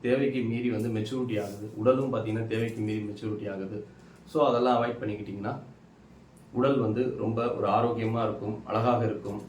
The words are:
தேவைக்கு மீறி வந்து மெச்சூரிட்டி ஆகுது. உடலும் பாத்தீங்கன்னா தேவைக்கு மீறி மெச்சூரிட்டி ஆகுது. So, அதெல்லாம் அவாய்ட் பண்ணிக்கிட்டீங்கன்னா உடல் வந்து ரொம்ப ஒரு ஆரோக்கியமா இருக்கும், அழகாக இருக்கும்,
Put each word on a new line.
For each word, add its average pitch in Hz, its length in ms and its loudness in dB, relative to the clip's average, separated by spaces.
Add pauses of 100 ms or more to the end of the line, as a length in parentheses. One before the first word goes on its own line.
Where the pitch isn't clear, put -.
தேவைக்கு 127 400 2
மீறி 117 300 0
வந்து 110 180 -2
மெச்சூரிட்டி 110 520 -2
ஆகுது. 101 340 -8
உடலும் 131 380 2
பாத்தீங்கன்னா 110 340 -2
தேவைக்கு 110 340 -2
மீறி 107 220 -2
மெச்சூரிட்டி 104 480 -6
ஆகுது. 98 340 -8 (400)
So, 151 220 2
அதெல்லாம் 120 360 4
அவாய்ட் 120 200 -4
பண்ணிக்கிட்டீங்கன்னா 104 560 -4 (920)
உடல் 131 280 4
வந்து 113 380 2
ரொம்ப 117 380 0
ஒரு 101 120 0
ஆரோக்கியமா 113 560 2
இருக்கும், 107 420 -4
அழகாக 113 400 4
இருக்கும், - 440 -4